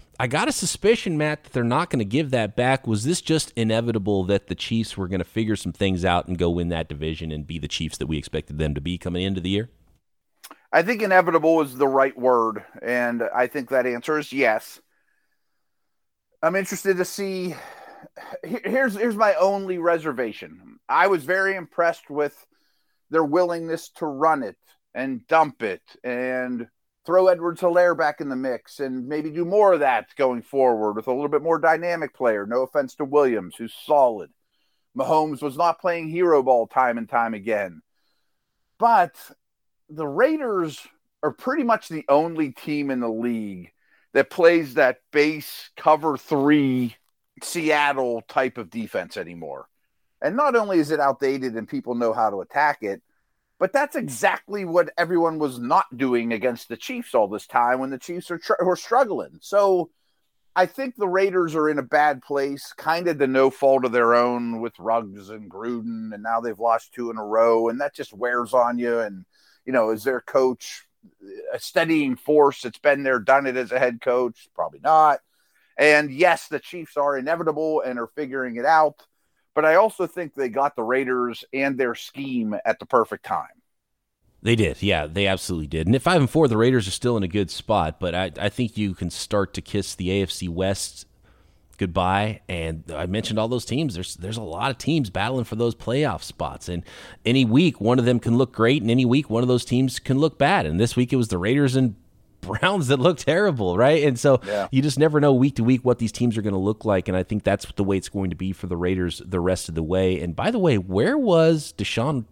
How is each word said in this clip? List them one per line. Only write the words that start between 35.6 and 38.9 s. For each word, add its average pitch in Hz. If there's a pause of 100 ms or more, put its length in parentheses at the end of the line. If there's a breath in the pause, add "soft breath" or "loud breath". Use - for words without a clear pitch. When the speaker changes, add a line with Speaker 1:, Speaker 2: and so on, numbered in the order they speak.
Speaker 2:
playing 170
hero 165
ball 123
time 123
and 113
time 117
again. 101 (960)
But 214 (760)